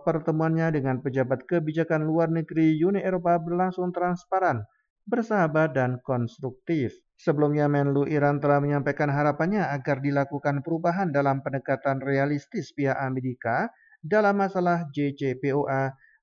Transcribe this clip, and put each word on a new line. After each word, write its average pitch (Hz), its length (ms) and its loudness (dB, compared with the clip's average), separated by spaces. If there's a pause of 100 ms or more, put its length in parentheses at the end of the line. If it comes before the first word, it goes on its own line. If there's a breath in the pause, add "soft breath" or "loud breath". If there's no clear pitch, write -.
pertemuannya 160 720 0
dengan 131 320 0
pejabat 131 400 0
kebijakan 160 560 0
luar 160 320 2
negeri 160 480 2
Uni 196 160 2
Eropa 180 400 0
berlangsung 180 560 -2
transparan, 175 720 0 (400)
bersahabat, 160 720 0
dan 127 240 0
konstruktif. 127 960 -4 (240)
Sebelumnya, 147 480 2
Menlu 143 400 2
Iran 143 320 2
telah 143 160 4
menyampaikan 143 560 0
harapannya 151 560 0
agar 139 320 -2
dilakukan 139 640 -2
perubahan 170 480 -2
dalam 139 320 2
pendekatan 135 560 -2
realistis 139 720 -2
pihak 135 240 0
Amerika 131 720 -2 (320 soft breath)
dalam 202 400 2
masalah 175 480 0
J 143 240 -2
C 135 240 -4
P 135 160 -2
O 143 160 0
A, 135 240 -2 (300 soft breath)